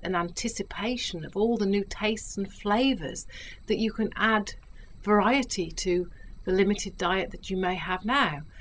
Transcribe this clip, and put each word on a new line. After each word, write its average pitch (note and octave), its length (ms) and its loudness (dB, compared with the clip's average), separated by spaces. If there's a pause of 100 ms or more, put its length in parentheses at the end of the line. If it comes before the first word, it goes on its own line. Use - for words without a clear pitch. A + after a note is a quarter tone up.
and F#3 140 -2
anticipation F#3+ 1080 -4
of - 100 -10
all A3 220 4
the G#3 80 2
new G3 180 4
tastes - 540 -4
and G3 120 -4
flavours G#3 800 0 (400)
that A3 100 2
you A3 140 2
can G#3+ 240 0
add G#3+ 380 2 (500)
variety G#3 680 4
to F3 360 0 (380)
the F#3 80 2
limited G3 440 2
diet F#3+ 340 0
that - 180 -12
you F#3+ 80 0
may F#3 180 2
have F3+ 300 -4
now. G#3+ 340 2 (220)